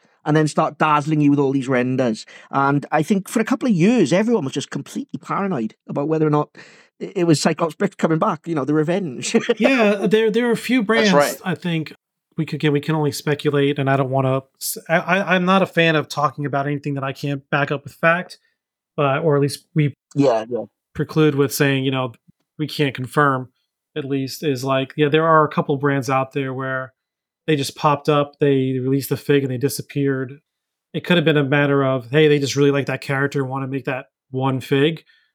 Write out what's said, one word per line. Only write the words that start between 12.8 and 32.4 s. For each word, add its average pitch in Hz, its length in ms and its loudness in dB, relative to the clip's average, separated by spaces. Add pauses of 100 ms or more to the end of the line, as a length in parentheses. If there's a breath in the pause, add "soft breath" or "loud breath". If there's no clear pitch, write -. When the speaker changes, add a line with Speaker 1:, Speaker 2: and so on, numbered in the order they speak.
Speaker 2:
can 160 140 -2
only 151 160 0
speculate, 143 680 0
and 135 100 0
I 135 80 4
don't 135 140 0
wanna 135 300 0 (200)
s-, - 160 -8 (100)
I, 165 120 2
I, 175 360 0
I'm 180 100 0
not 190 160 4
a 175 40 2
fan 165 300 2
of 143 120 -2
talking 147 380 -4
about 139 220 -2
anything 147 280 -4
that 135 80 -6
I 135 100 -6
can't 143 360 -8
back 143 220 0
up 139 120 -4
with 127 100 -20
fact, 170 440 -2 (580)
but, 139 280 0
or 151 120 2
at 143 60 2
least 143 340 -4
we 147 180 0 (220)
Speaker 1:
Yeah, 123 340 2
yeah. 110 160 -4 (280)
Speaker 2:
preclude 151 420 0
with 135 180 0
saying, 139 320 0
you 135 60 -2
know, 127 220 -4 (440)
we 151 100 -6
can't 139 280 -2
confirm, 131 560 0 (440)
at 151 100 -6
least, 135 380 -6
is 131 220 -2
like, 135 320 -2
yeah, 151 120 2
there 156 160 2
are 156 200 6
a 147 40 -4
couple 160 280 -2
brands 139 320 -2
out 131 240 -2
there 135 200 -6
where 131 400 -8 (540)
they 160 80 2
just 135 200 -4
popped 143 340 0
up, 147 300 0
they 135 400 2
released 131 300 -2
the 135 80 -2
fig, 143 260 0
and 131 80 -6
they 127 60 -4
disappeared. 135 840 -4 (540)
It 170 100 -8
could 175 140 2
have 156 80 0
been 151 120 2
a 147 60 2
matter 143 400 2
of, 131 280 -2
hey, 156 160 6
they 147 120 4
just 131 160 -4